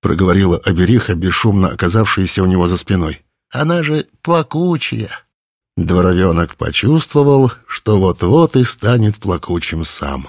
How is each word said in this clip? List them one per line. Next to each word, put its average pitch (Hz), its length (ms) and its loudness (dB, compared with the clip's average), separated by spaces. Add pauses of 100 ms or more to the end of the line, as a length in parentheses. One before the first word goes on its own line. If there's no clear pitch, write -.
проговорила 90 580 2
Абериха, 95 580 0
бесшумно 92 540 0
оказавшаяся 95 720 -2
у - 20 2
него 90 220 2
за 90 80 0
спиной. 85 480 -4 (260)
«Она 160 320 -2
же 151 240 -4 (160)
плакучая». 160 880 -2 (680)
Дворовёнок 87 760 2
почувствовал, 139 960 2 (160)
что - 320 -2
вот-вот 95 560 2
и 131 80 4
станет 110 560 0
плакучим 85 680 -4
сам. 69 440 -8